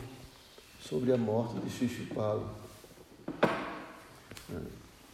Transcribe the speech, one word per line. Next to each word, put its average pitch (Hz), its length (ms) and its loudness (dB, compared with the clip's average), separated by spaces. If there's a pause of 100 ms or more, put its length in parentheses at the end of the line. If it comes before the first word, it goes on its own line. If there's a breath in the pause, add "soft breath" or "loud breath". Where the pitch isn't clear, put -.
(800)
sobre 127 320 4
a 123 60 8
morte 110 420 4
de - 80 0
Shishupala. 107 880 0 (2500)